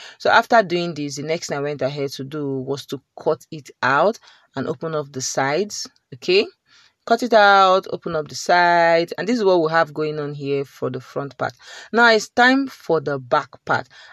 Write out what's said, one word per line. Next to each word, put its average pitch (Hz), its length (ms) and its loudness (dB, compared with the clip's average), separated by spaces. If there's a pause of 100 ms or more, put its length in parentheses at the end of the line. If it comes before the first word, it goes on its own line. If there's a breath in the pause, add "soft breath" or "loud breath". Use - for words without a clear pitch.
(180 loud breath)
So - 120 0
after 226 320 4
doing 175 320 -4
this, 143 220 -8
the 143 80 -10
next 160 240 -6
thing 151 100 -6
I 139 40 -6
went 143 200 -6
ahead 139 280 -6
to - 120 -12
do 143 240 -8
was 135 400 -6
to 139 140 -10 (180)
cut 156 320 -2
it 156 220 -16 (100)
out 147 380 0 (340 soft breath)
and 131 140 -6
open 160 260 -8
up 143 180 -8
the 131 100 -10
sides. 151 640 -4 (260)
Okay, 185 320 0 (600 soft breath)
cut 233 180 2
it 233 80 0
out, 196 580 6
open 170 240 -8
up 156 140 -4
the 127 80 -16
sides, 170 760 2
and 175 140 -6
this 240 120 -2
is 220 40 -2
what 185 180 4
we 156 100 0
have 160 220 0
going 151 280 -6
on 147 140 -8
here 139 300 -4
for - 260 -8
the 131 100 -8
front 139 380 -10
part. - 160 -6 (380 loud breath)
Now 233 180 4
it's 220 180 2
time 262 400 2
for - 320 -2
the 143 180 -6
back 135 300 -2 (160)
part, - 240 -4 (240 loud breath)